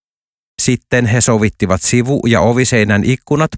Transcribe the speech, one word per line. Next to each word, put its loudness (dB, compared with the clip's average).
Sitten -2
he 0
sovittivat 0
sivu- -2
ja 2
oviseinän 0
ikkunat -2